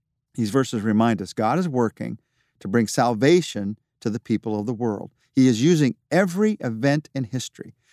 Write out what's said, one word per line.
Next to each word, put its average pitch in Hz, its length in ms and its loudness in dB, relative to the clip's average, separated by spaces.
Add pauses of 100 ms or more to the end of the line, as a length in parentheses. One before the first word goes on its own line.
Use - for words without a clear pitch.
(340)
These 110 160 -2
verses 123 320 0
remind 110 400 2
us 92 100 -12
God 117 260 0
is 180 120 -4
working 117 480 -4 (400)
to - 100 -12
bring 113 180 2
salvation 120 920 2 (220)
to 117 100 -4
the 110 100 -4
people 107 400 -4
of 104 60 -6
the 123 80 -4
world. 107 360 -6 (220)
He 131 160 6
is 113 140 2
using 151 340 4 (140)
every 196 500 0
event 131 540 -2
in 135 100 -6
history, - 500 -10 (180)